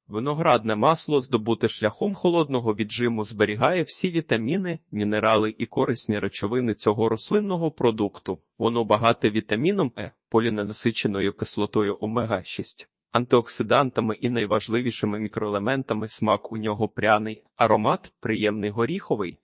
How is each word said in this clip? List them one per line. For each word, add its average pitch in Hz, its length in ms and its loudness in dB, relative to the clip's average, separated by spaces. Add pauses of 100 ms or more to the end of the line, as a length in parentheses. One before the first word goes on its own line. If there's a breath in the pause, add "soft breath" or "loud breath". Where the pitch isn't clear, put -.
Виноградне 123 680 0
масло, 147 460 2
здобуте 113 460 0
шляхом - 460 -2
холодного 139 640 0
віджиму, 110 500 -2
зберігає 110 580 2
всі - 260 -4
вітаміни, 165 680 -2 (120)
мінерали 107 640 2
і 117 80 -6
корисні 120 540 -2
речовини 107 540 -2
цього 110 360 0
рослинного 170 640 -2
продукту. 110 680 0 (180)
Воно 117 260 0
багате 110 460 2
вітаміном 127 680 0
Е, 101 140 -10 (180)
поліненасиченою 104 1040 0
кислотою 104 680 -2
омега 110 420 -2
шість, - 460 -12 (220)
антиоксидантами 120 1040 2
і 120 140 -2
найважливішими 110 920 -2
мікроелементами. 107 880 -2
Смак - 440 0
у 113 60 -6
нього 107 300 -2
пряний, 107 560 0 (120)
аромат 113 640 2
приємний 104 500 0
горіховий. 117 760 -4